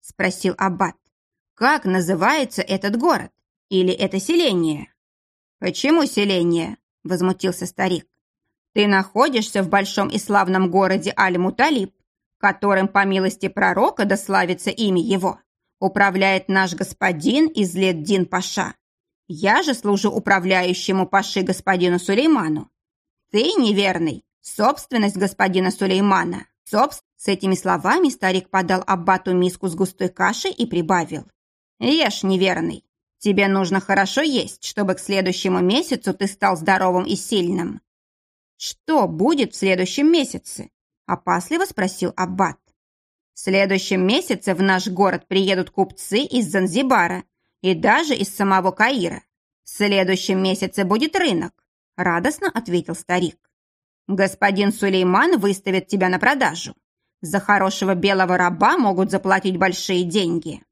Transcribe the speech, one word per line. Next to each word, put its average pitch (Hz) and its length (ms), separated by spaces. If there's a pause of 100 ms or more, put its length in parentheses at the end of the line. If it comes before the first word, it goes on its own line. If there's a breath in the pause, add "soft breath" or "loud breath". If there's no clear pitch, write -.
спросил - 560
аббат. 180 380 (580)
«Как 285 320
называется 196 720
этот 202 380
город? 302 340 (380)
Или 185 240
это 190 260
селение?» 185 720 (680)
«Почему 277 440
селение?» 175 720 (280)
возмутился 180 600
старик. 180 420 (680)
«Ты 208 120
находишься 208 760
в 175 80
большом 196 380
и 214 100
славном 190 520
городе 185 460
Аль-Муталиб, 190 800 (420)
которым, 196 500
по 196 200
милости 190 420
пророка, 196 560
да 196 140
славится 190 500
имя 196 320
его, 185 400 (400)
управляет 190 680
наш 190 260
господин 202 800
Излет-Дин 185 720
Паша. - 480 (540)
Я 190 340
же 311 100
служу 202 380
управляющему 185 960
Паши 196 340
господину 180 580
Сулейману. 196 680 (640)
Ты 277 220
неверный, 190 720 (160)
собственность 214 760
господина 185 540
Сулеймана. 190 760 (180)
Собс-» 240 380 (140)
С - 120
этими 190 260
словами 190 540
старик 185 420
подал 185 340
аббату 185 480
миску 180 360
с 165 80
густой 185 320
кашей 196 420
и - 160
прибавил: 170 580 (540)
«Ешь, 277 460
неверный, 185 600 (340)
тебе 196 300
нужно 190 320
хорошо 196 420
есть, - 420
чтобы - 300
к - 40
следующему 185 600
месяцу 220 540
ты 196 120
стал 196 300
здоровым 185 480
и 208 100
сильным». 180 680 (760)
«Что - 500
будет 214 480
в - 20
следующем 190 540
месяце?» - 580 (380)
опасливо 180 580
спросил 196 520
аббат. 185 420 (760)
«В - 40
следующем 190 640
месяце 208 500
в 170 60
наш 190 280
город 185 400
приедут 185 420
купцы 190 540
из 233 260
Занзибара 185 760 (360)
и 185 140
даже 247 400
из 196 200
самого 190 380
Каира. 208 500 (400)
В - 80
следующем 190 720
месяце 190 420
будет 233 300
рынок», 254 380 (440)
радостно 180 520
ответил 175 460
старик. 180 440 (720)
«Господин 196 640
Сулейман 196 680
выставит 190 480
тебя 185 220
на 180 100
продажу. 208 560 (460)
За 170 180
хорошего 190 560
белого 185 420
раба 180 420
могут 190 320
заплатить 185 460
большие 180 460
деньги». 170 680